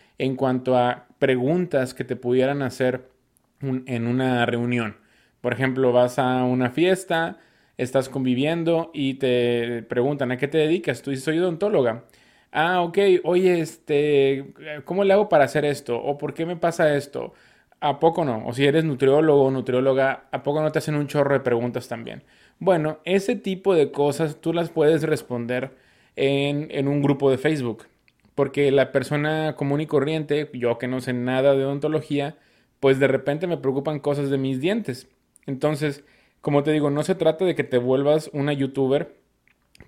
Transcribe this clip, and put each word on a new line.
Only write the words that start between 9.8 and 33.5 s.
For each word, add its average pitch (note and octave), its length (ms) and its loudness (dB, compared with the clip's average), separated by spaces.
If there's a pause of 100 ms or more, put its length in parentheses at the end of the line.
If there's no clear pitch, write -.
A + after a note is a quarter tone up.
preguntan, C3 420 0
"¿a B2 60 -2
qué C#3+ 100 -2
te D#3 120 -2
dedicas?". D#3 440 0
Tú C#3 80 -8
dices, C3+ 140 -6
"Soy D#3+ 140 0
odontóloga". E3 680 0 (480)
"Ah, F3 300 0
ok. F3 160 -2 (260)
Oye, F3+ 360 2
este, C#3+ 920 0 (320)
¿cómo F#3+ 200 0
le F#3+ 100 6
hago G#3 140 4
para D3 160 6
hacer C#3+ 200 0
esto? B2+ 360 -2
¿O C#3+ 180 -4
por D3+ 160 -6
qué E3 120 -4
me F3 80 -6
pasa E3 400 2
esto? - 380 -6 (480)
¿A C#3+ 180 -2
poco E3 260 2
no?". A2+ 220 -4
O A#2+ 60 -6
si C3+ 140 2
eres D#3+ 180 2
nutriólogo C#3+ 600 4
o C3+ 60 4
nutrióloga, C3 800 0
"¿a C3+ 120 -6
poco D3 180 -2
no D#3 100 0
te D#3 80 -4
hacen D3+ 180 -2
un C#3+ 120 -2
chorro C#3+ 260 0
de C3 60 2
preguntas A#2+ 480 -2
también?". A#2 360 -12 (340)
Bueno, D#3+ 460 0
ese G3 320 0
tipo F#3+ 380 -2
de D3 160 4
cosas D3 500 -2
tú E3 120 -2
las E3 180 -2
puedes D#3+ 320 2
responder B2+ 680 -4 (440)
en, C#3+ 560 0
en C#3 180 -2
un C#3+ 140 0
grupo C#3 280 2
de C3 80 2
Facebook. C3 480 -4 (480)
Porque C#3 360 2
la C3 220 2
persona D3+ 640 -2
común C#3+ 240 -2
y D#3 60 -4
corriente, D3 680 -2
yo A#2 260 -2
que B2+ 100 -6
no B2+ 120 -4
sé B2+ 140 -6
nada C3 400 2
de C3+ 100 2
odontología, C#3+ 720 -4 (440)
pues C3+ 200 4
de C#3 80 6
repente C#3+ 380 -2
me E3+ 100 -2